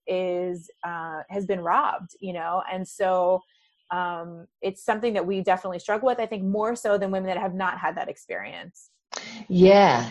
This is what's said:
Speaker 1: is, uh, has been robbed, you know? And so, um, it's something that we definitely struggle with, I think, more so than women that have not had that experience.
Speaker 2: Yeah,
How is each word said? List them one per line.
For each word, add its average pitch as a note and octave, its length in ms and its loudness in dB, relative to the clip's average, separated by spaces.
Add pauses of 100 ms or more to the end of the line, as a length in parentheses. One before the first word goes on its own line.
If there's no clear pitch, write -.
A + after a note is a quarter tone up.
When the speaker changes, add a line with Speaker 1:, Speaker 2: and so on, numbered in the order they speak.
Speaker 1:
is, F3+ 600 -4 (140)
uh, E3 460 -8
has G3 160 -6
been F#3 160 -4
robbed, F3 580 0
you F#3 140 -10
know? E3+ 360 -4
And F#3 180 -6
so, F#3 520 0 (520)
um, E3+ 560 -6 (140)
it's F#3+ 220 -6
something A3 300 -2
that F3+ 120 -2
we F#3+ 160 -2
definitely F#3 380 0
struggle G#3+ 280 -2
with, A#3+ 120 0
I A3+ 60 -2
think, G#3+ 180 -6
more G#3+ 320 0
so G#3 220 0
than G3 140 -2
women F#3+ 160 -2
that F3+ 100 -2
have F#3+ 160 -4
not F#3 240 -2
had E3+ 200 -4
that - 120 -8
experience. - 800 -12 (580)
Speaker 2:
Yeah, F3+ 640 8